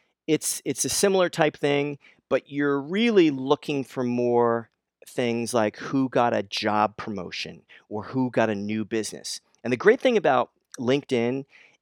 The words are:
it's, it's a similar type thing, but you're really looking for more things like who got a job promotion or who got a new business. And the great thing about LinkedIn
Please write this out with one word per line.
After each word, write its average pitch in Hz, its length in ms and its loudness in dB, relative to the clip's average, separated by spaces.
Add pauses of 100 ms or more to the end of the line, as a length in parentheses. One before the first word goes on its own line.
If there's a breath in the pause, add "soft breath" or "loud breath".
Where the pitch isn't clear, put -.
(260)
it's, - 380 -2
it's 147 200 -4
a 139 40 -2
similar 190 400 2
type 151 280 0
thing, 143 420 -2 (300 soft breath)
but 135 220 -2
you're 143 300 0
really 185 500 4
looking 139 540 0
for 127 200 -4
more 120 680 2 (380)
things 117 440 -2
like 107 260 0
who 135 300 -2
got 120 260 2
a 107 80 -2
job 104 540 0
promotion 87 680 -10 (260 loud breath)
or 107 160 -8
who 127 260 -2
got 113 180 2
a 107 60 -2
new 104 300 -4
business. - 560 -6 (240)
And 120 80 -4
the 123 60 0
great 214 220 4
thing 247 160 2
about 139 340 2 (280)
LinkedIn 127 680 0 (380 soft breath)